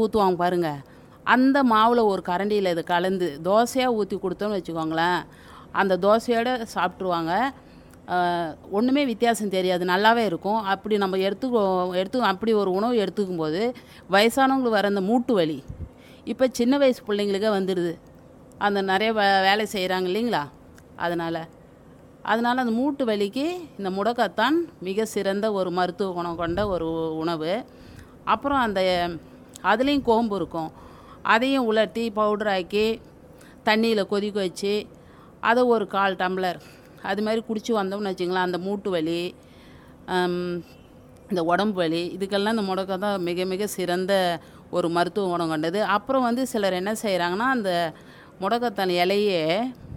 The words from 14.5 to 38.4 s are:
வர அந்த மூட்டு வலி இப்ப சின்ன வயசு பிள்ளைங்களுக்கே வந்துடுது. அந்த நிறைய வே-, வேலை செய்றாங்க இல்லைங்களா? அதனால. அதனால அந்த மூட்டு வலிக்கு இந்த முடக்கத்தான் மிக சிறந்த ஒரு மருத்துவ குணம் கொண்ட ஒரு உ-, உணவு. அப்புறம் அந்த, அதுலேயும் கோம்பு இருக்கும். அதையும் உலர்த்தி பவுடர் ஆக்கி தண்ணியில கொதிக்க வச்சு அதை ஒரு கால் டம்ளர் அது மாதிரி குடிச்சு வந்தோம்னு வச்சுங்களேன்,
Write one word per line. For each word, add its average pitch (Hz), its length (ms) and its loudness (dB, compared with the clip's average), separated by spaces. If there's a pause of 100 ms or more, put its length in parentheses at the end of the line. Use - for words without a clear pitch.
வர 202 140 0
அந்த 196 160 0
மூட்டு 240 300 2
வலி 156 200 0 (680)
இப்ப 254 240 0 (100)
சின்ன 247 180 4
வயசு 262 300 4
பிள்ளைங்களுக்கே 202 500 0
வந்துடுது. 180 380 0 (640)
அந்த 202 220 0
நிறைய 196 320 0
வே-, 196 280 2
வேலை 202 320 2
செய்றாங்க 185 340 -2
இல்லைங்களா? 185 420 -2 (460)
அதனால. 165 520 -4 (720)
அதனால 240 380 0
அந்த 240 140 0
மூட்டு 269 320 -2
வலிக்கு 214 400 -2 (320)
இந்த 196 120 -6
முடக்கத்தான் 214 640 0 (260)
மிக 196 260 -2
சிறந்த 202 460 -2
ஒரு 185 200 -2
மருத்துவ 180 420 -2
குணம் 170 220 -6
கொண்ட 175 320 -2
ஒரு 165 240 -2
உ-, 160 260 -4
உணவு. 165 480 -4 (580)
அப்புறம் 277 340 0
அந்த, 185 520 0 (540)
அதுலேயும் 254 420 2
கோம்பு 226 300 2
இருக்கும். 165 360 -4 (500)
அதையும் 240 500 2
உலர்த்தி 220 380 0
பவுடர் 214 380 0
ஆக்கி 202 540 0 (640)
தண்ணியில 220 400 2
கொதிக்க 208 340 -2
வச்சு 196 460 -2 (540)
அதை 240 240 4
ஒரு 226 240 2
கால் 196 280 0
டம்ளர் 185 440 -2 (420)
அது 202 200 -4
மாதிரி 220 260 -2
குடிச்சு 220 220 -6
வந்தோம்னு 202 400 -2
வச்சுங்களேன், 180 380 -2